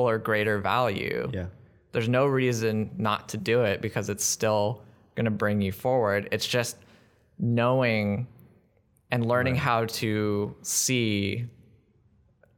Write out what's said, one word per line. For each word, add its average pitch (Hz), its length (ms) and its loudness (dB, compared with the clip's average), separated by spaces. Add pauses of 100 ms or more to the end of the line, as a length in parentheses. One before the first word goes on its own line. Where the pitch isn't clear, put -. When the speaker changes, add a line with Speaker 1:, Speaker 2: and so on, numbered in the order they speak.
Speaker 1:
or 113 100 2
greater 107 400 2
value, 98 760 -2
Speaker 2:
Yeah. 92 120 -4 (460)
Speaker 1:
there's 117 160 0
no 127 180 4
reason 113 720 0
not 104 320 -2
to - 80 -8
do 113 260 2
it 101 200 0
because 104 260 -4
it's 101 160 -4
still 107 560 0 (360)
gonna 113 140 0
bring 104 300 0
you 98 100 0
forward. 101 600 0
It's 107 140 -2
just 120 320 -2 (600)
knowing 117 880 2 (840)
and 123 160 0
learning 123 280 2
Speaker 2:
Right. - 80 0
Speaker 1:
how 117 240 2
to 107 760 -2
see 110 840 0 (1120)